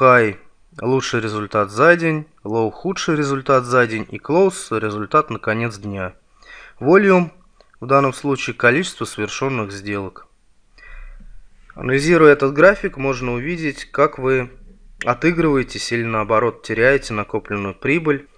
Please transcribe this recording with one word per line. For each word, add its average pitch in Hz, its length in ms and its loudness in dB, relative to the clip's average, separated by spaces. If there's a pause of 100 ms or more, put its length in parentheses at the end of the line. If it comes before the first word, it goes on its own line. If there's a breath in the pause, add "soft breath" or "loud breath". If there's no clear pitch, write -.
High — 120 380 4 (420)
лучший 123 400 -2
результат 107 500 -4
за 147 260 4
день, 160 300 -2 (180)
Low — 110 280 -2
худший 180 420 -4
результат 139 500 0
за 120 220 2
день 110 240 -6
и 107 80 -12
Close — 180 640 0
результат 107 500 -2
на 113 80 -8
конец 110 400 -4
дня. 98 360 -8 (680 loud breath)
Volume — 180 500 4 (500)
в 123 60 -12
данном 135 260 2
случае 135 420 -4
количество 127 500 0
совершенных 107 680 -6
сделок. 101 560 -10 (1500 soft breath)
Анализируя 147 560 4
этот 139 200 2
график, 185 440 4
можно 127 380 -4
увидеть, 151 520 -6
как 147 320 0
вы 127 320 -2 (540)
отыгрываетесь 151 880 0
или, 117 120 -2
наоборот, 110 580 0
теряете 120 520 0
накопленную 101 600 -6
прибыль 147 640 -2